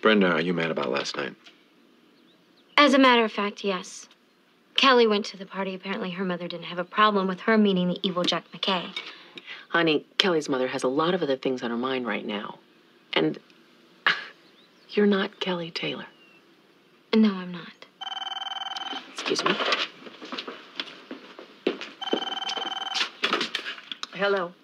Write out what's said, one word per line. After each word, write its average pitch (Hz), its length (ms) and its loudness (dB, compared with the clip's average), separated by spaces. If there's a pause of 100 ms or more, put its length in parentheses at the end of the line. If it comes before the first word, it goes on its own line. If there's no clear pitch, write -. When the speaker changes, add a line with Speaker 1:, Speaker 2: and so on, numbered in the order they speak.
Speaker 1:
Brenda, 104 280 6
are 80 100 2
you 87 140 0
mad 82 160 0
about 71 200 -2
last - 260 -4
night? 69 180 -6 (1400)
Speaker 2:
As 285 180 6
a 277 40 8
matter 247 260 8
of 214 80 -2
fact, 208 320 -4
yes. 196 440 -6 (680)
Kelly 247 280 8
went 208 220 2
to - 100 -12
the 185 100 -14
party. 190 280 -6
Apparently 190 360 -6
her 180 140 -6
mother 175 220 -4
didn't 170 200 -10
have 175 120 -8
a 180 60 -4
problem 208 420 2
with 190 140 -2
her 220 180 4
meeting 190 300 4
the 175 180 -2
evil 175 160 0
Jack 175 300 0
McKay. 185 420 -4 (760)
Speaker 3:
Honey, 165 360 2 (120)
Kelly's 165 300 2
mother 127 200 2
has 131 160 -4
a 127 40 4
lot 160 240 2
of 175 120 0
other 139 100 0
things 131 280 -2
on 120 80 -2
her 117 60 -2
mind 127 300 -2
right 104 180 -2
now. 107 360 -8 (540)
And 156 260 0 (680)
<laughs> - 840 -8
you're 208 160 4
not 196 340 0
Kelly 175 320 -4
Taylor. 143 340 -6 (1080)
Speaker 2:
No, 220 220 6
I'm 180 160 -8
not. - 360 -14 (1300)
Speaker 3:
Excuse - 300 -2
me. 190 140 2 (4000)
Hello. 190 380 0 (120)